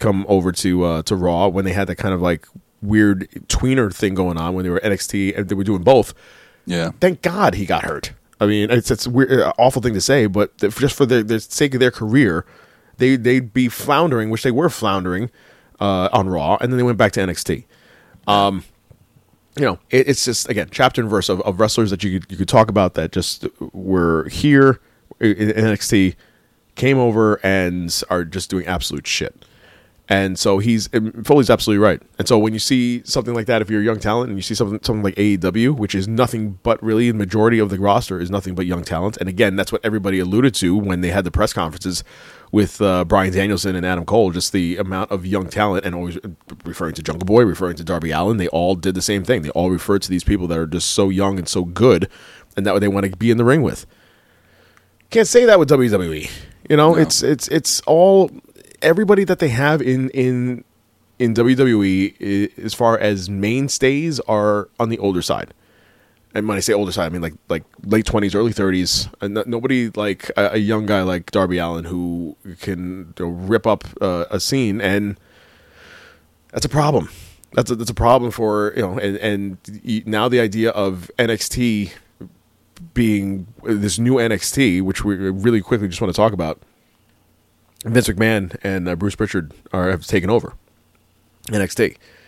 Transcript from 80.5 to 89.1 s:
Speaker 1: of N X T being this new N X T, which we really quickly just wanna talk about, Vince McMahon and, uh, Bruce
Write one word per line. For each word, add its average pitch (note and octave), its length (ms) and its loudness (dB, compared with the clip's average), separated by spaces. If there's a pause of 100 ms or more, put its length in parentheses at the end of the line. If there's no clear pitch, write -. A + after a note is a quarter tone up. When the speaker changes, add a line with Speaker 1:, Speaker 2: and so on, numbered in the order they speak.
Speaker 1:
of F#2+ 480 -4
N A#2+ 100 2
X A2 220 -4
T G#2+ 420 -2 (1040)
being G2 520 0 (160)
this G#2 360 -2
new B2 200 2
N A#2 140 0
X - 180 -4
T, G2+ 300 2
which F#2+ 240 -2
we G2+ 100 0
really G2 460 0
quickly G#2 260 -2
just F2 140 -6
wanna F#2+ 140 -2
talk G#2+ 180 2
about, E2 300 -6 (1200)
Vince A#2 240 2
McMahon G#2+ 540 0
and, F#2+ 260 -2
uh, F2+ 80 -2
Bruce G2 200 -2